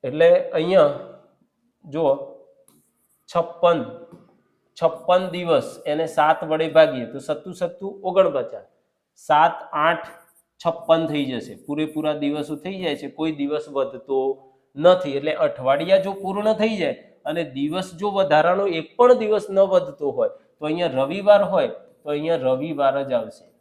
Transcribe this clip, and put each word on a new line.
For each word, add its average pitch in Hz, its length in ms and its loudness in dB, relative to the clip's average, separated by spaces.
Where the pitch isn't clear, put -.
એટલે 151 240 4
અહીંયા 139 400 4
જુઓ, 147 280 0
છપ્પન, 170 520 0
છપ્પન 180 540 0
દિવસ, 165 380 -2
એને 156 200 -2
સાત 156 440 0
વડે 156 240 -2
ભાગીએ 143 380 4
તો 131 140 -12
સત્તુ 160 280 -8
સત્તુ 190 480 -8
ઓગણપચાસ, 175 680 0
સાત 156 380 4
આઠ 170 220 0
છપ્પન 165 460 0
થઈ 147 200 -2
જશે. 113 360 -8
પૂરેપૂરા 151 600 -6
દિવસો 147 340 -4
થઈ 190 220 -12
જાય 160 180 -4
છે, 143 120 -14
કોઈ 156 320 -6
દિવસ 147 280 -4
વધતો 135 500 -4
નથી. 165 420 2
એટલે 151 140 -2
અઠવાડિયા 151 600 2
જો 196 60 -4
પૂર્ણ 202 320 -2
થઈ 214 240 0
જાય 151 180 -2
અને 160 140 -4
દિવસ 156 340 -4
જો 208 100 -2
વધારાનો 180 540 2
એક 156 180 -8
પણ 247 240 6
દિવસ 214 300 0
ન 190 120 0
વધતો 180 540 0
હોય, 117 160 0
તો 151 80 -8
અહીંયા 156 300 -2
રવિવાર 196 460 4
હોય, 151 180 2
તો 147 80 -10
અહીંયા 147 320 -2
રવિવાર 135 520 0
જ 127 100 -4
આવશે 110 280 -10